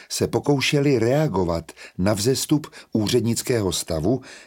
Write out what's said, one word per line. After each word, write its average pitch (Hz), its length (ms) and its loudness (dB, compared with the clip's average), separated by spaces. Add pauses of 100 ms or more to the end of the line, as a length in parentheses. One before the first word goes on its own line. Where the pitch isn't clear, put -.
se - 180 0
pokoušeli 135 720 2
reagovat 98 720 0 (260)
na 98 160 2
vzestup 127 540 0 (260)
úřednického 110 800 0
stavu, 85 500 0 (260)